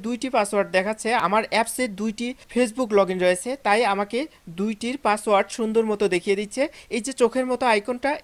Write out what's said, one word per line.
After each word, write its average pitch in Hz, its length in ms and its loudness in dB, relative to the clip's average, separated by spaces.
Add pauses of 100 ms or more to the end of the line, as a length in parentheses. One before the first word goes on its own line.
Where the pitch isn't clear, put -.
দুইটি 240 300 -4
পাসওয়ার্ড 202 400 2
দেখাচ্ছে, 214 320 -2 (180)
আমার 208 160 2 (100)
অ্যাপসে 226 320 0 (160)
দুইটি 226 280 -4 (260)
Facebook 240 440 0
log 190 140 6
in 185 120 -2
রয়েছে, 180 260 2 (160)
তাই 208 140 4 (140)
আমাকে 202 240 -2 (420)
দুইটির 220 360 -4 (100)
পাসওয়ার্ড 208 500 2
সুন্দর 220 360 0
মতো 208 120 0 (100)
দেখিয়ে 196 260 2
দিচ্ছে। 208 80 -6 (480)
এই 240 100 -2
যে 277 140 -6
চোখের 254 300 2
মতো 247 220 -2
আইকনটা, 247 380 -2 (140)